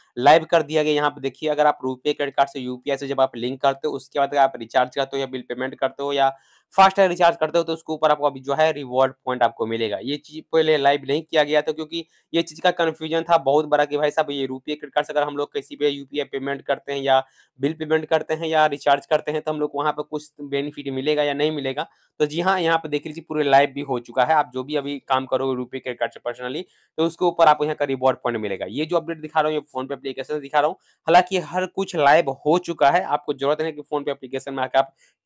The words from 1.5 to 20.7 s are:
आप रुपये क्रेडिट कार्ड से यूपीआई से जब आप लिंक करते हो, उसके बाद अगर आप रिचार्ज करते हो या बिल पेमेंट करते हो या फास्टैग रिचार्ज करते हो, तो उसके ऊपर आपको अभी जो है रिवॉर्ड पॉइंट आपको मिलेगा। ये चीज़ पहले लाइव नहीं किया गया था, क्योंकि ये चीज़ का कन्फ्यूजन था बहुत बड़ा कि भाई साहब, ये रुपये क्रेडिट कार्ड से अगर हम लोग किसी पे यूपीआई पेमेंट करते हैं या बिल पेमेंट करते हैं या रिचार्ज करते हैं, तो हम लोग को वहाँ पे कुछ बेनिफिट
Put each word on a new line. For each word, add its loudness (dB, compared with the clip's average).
आप 2
रुपये -2
क्रेडिट -4
कार्ड 2
से -10
यूपीआई -6
से -8
जब -2
आप 0
लिंक -6
करते 0
हो, -4
उसके -8
बाद 2
अगर -2
आप 4
रिचार्ज -2
करते -4
हो -2
या -4
बिल -8
पेमेंट -8
करते -4
हो -2
या 2
फास्टैग 6
रिचार्ज 2
करते 0
हो, 2
तो -4
उसके -8
ऊपर 2
आपको 0
अभी -4
जो -4
है 2
रिवॉर्ड 0
पॉइंट 0
आपको 0
मिलेगा। -2
ये -6
चीज़ -16
पहले 4
लाइव 2
नहीं -2
किया 2
गया 2
था, -4
क्योंकि -8
ये 2
चीज़ -8
का 2
कन्फ्यूजन -2
था 4
बहुत 4
बड़ा 2
कि -2
भाई 2
साहब, 0
ये -4
रुपये -6
क्रेडिट -14
कार्ड 0
से 0
अगर 4
हम -4
लोग -4
किसी -8
पे 2
यूपीआई -6
पेमेंट -4
करते -2
हैं -4
या 4
बिल 0
पेमेंट 0
करते 0
हैं -4
या 4
रिचार्ज 2
करते -2
हैं, -2
तो -4
हम -4
लोग -2
को -8
वहाँ 0
पे -2
कुछ -10
बेनिफिट -6